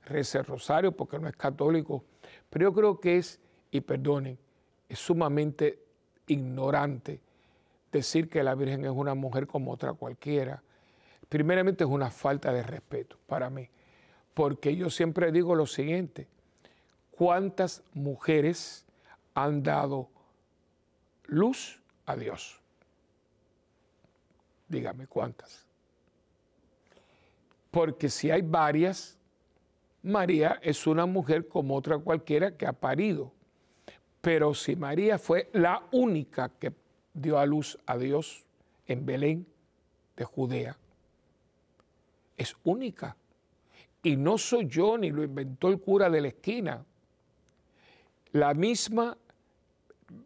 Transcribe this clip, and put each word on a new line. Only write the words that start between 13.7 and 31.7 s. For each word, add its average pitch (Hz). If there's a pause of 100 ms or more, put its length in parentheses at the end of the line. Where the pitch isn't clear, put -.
porque 147
yo 175
siempre 165
digo 170
lo 156
siguiente, 147 (840)
¿cuántas 185 (140)
mujeres 147 (480)
han 143
dado 139 (1120)
luz 202 (240)
a 139
Dios? 107 (2000)
Dígame, 127
¿cuántas? - (2000)
Porque 160
si 143
hay 190
varias, 160 (840)
María 180
es -
una 160
mujer 165
como 139